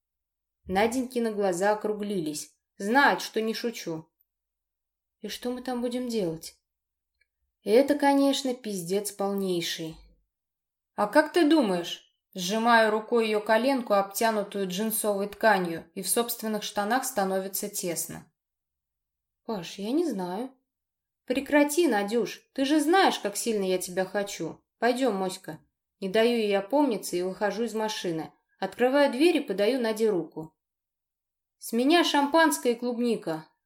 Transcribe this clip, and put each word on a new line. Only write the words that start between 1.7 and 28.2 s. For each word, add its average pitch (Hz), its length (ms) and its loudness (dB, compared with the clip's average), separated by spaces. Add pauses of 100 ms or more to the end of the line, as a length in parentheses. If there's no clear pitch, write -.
округлились. 208 840 -4 (220)
Знает, 214 440 2
что - 200 -4
не 220 140 -2
шучу. 175 520 -8 (1120)
«И 208 80 -10
что - 200 -8
мы 247 140 -6
там 247 180 -4
будем 247 280 -4
делать?» 170 460 -4 (1080)
Это, 277 320 4
конечно, 277 580 2
пиздец 202 580 -6
полнейший. 180 840 -4 (1000)
«А 208 120 0
как 302 260 4
ты 330 160 4
думаешь?» 202 520 2 (340)
Сжимаю 220 540 4
рукой 220 360 0
её 214 160 0
коленку, 233 520 2
обтянутую 196 720 0
джинсовой 202 600 -2
тканью, 185 680 0
и 196 80 -10
в 185 80 -6
собственных 220 540 -4
штанах 220 420 -2
становится 190 640 -4
тесно. - 560 -8 (1200)
«Паш, 190 320 -8
я 196 140 -6
не 330 140 0
знаю». 202 460 -6 (760)
«Прекрати, 294 640 2
Надюш, 208 540 0 (120)
ты 269 120 0
же 302 140 4
знаешь, 311 400 4
как 202 180 -6
сильно 214 260 -2
я 185 140 0
тебя 185 280 -4
хочу. 196 560 -6 (180)
Пойдём, 240 360 2
Моська». 185 440 -6 (400)
Не 196 100 -6
даю 226 280 4
ей 208 200 2
опомниться 220 580 0
и 175 60 -2
выхожу 190 420 -2
из 226 100 -4
машины. 208 580 -4 (280)